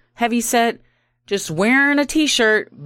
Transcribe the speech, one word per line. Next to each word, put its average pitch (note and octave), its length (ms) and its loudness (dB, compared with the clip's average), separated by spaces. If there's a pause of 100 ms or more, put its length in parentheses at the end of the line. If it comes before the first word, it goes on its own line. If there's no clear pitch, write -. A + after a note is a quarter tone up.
(140)
heavy A#3 280 -2
set, A#3 400 0 (460)
just G3 220 -6
wearing B3+ 480 2
a C#4+ 80 0
T-shirt, A#3+ 680 0 (140)